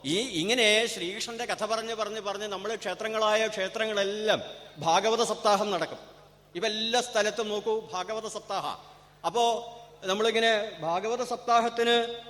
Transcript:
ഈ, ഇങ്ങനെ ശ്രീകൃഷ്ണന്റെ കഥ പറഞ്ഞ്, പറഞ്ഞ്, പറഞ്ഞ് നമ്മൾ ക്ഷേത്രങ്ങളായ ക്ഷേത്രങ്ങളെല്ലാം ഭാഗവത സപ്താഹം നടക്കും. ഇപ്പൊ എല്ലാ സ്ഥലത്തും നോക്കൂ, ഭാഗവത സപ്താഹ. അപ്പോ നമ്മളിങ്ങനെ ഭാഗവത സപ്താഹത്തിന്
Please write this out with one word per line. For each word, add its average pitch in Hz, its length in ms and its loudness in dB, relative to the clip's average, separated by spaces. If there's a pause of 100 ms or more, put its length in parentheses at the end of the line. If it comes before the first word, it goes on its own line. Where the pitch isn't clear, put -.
ഈ, 175 140 0
ഇങ്ങനെ 220 640 2
ശ്രീകൃഷ്ണന്റെ 214 580 -6
കഥ 208 200 -2
പറഞ്ഞ്, 226 300 -4
പറഞ്ഞ്, 214 260 -4
പറഞ്ഞ് 196 260 -6
നമ്മൾ 202 280 -6
ക്ഷേത്രങ്ങളായ 220 720 0
ക്ഷേത്രങ്ങളെല്ലാം 208 960 0 (360)
ഭാഗവത 196 440 4
സപ്താഹം 208 480 4
നടക്കും. 160 280 -2 (560)
ഇപ്പൊ 190 140 -2
എല്ലാ 226 320 2
സ്ഥലത്തും 214 480 0
നോക്കൂ, 214 320 0 (120)
ഭാഗവത 214 340 -4
സപ്താഹ. 190 400 -6 (600)
അപ്പോ 226 440 2 (340)
നമ്മളിങ്ങനെ 220 760 2
ഭാഗവത 196 420 -2
സപ്താഹത്തിന് 233 1080 2